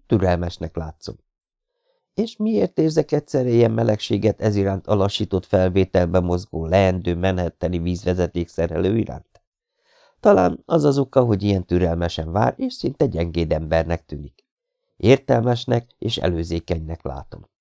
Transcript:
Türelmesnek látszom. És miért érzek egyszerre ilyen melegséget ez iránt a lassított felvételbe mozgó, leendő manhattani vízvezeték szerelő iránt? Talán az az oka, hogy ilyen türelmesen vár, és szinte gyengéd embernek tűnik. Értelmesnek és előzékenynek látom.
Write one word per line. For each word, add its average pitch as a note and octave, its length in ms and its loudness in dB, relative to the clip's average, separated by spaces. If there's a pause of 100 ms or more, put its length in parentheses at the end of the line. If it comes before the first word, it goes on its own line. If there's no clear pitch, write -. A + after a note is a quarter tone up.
Türelmesnek F2+ 680 -2
látszom. - 400 -12 (1000)
És A3+ 220 -4
miért G#3+ 420 -2
érzek D#3 320 0
egyszerre C#3 380 -2
ilyen A#2 220 4
melegséget G#2+ 680 0
ez G#2 140 2
iránt G2 320 0
a G#2+ 80 0
lassított F#2+ 500 0
felvételbe F#2 760 2
mozgó, F2 460 -2
leendő F#2 520 2
manhattani F2+ 600 -2
vízvezeték F2 680 -2
szerelő E2+ 500 -2
iránt? - 440 -8 (800)
Talán F#3 460 4
az D#3 180 0
az C#3+ 140 2
oka, C3+ 260 2
hogy G#2 200 2
ilyen G2 220 0
türelmesen E2+ 640 -2
vár, G#2+ 260 0
és B3+ 160 -6
szinte C#3+ 320 -2
gyengéd E2+ 460 -2
embernek E2 540 -2
tűnik. C#2+ 400 -16 (520)
Értelmesnek A#2+ 1000 2
és - 200 -6
előzékenynek E2+ 840 -4
látom. - 460 -12 (120)